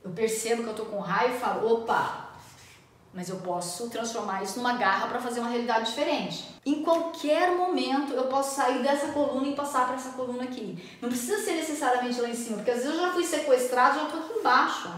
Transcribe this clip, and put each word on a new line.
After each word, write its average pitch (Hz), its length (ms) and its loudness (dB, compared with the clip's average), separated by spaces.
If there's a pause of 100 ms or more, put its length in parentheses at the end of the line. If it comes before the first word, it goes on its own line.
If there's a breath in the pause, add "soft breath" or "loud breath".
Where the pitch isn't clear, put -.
Eu 185 60 -8
percebo 226 520 0
que 226 60 -4
eu 214 60 -6
tô 220 100 -6
com 202 160 -6
raiva 220 340 2
e 247 60 -6
falo, 226 320 2
"Opa, - 560 0 (840 loud breath)
mas 180 160 -10
eu 190 100 -6
posso 180 520 -6
transformar 208 520 -4
isso 202 160 -6
numa 240 160 0
garra 202 340 2
pra 247 100 -4
fazer 240 220 -4
uma 233 100 -4
realidade 226 360 0
diferente". 285 680 -2 (100)
Em 294 200 0
qualquer 330 720 2
momento 285 560 0
eu 254 120 0
posso 269 300 0
sair 254 280 2
dessa 285 260 2
coluna 269 400 0
e 277 80 -2
passar 269 300 0
pra 262 100 -2
essa 254 140 -8
coluna 247 340 -4
aqui. 214 340 -8 (240 loud breath)
Não 240 60 -2
precisa 247 340 -2
ser 370 120 0
necessariamente 254 680 0
lá 240 80 0
em 233 60 -4
cima, 220 240 -4
porque 240 120 0
às 240 140 0
vezes 311 100 0
eu 339 60 -2
já 359 120 2
fui 349 120 2
sequestrado, 269 760 4
já 302 80 -2
tô 330 120 -4
aqui 453 200 -6
embaixo 262 600 4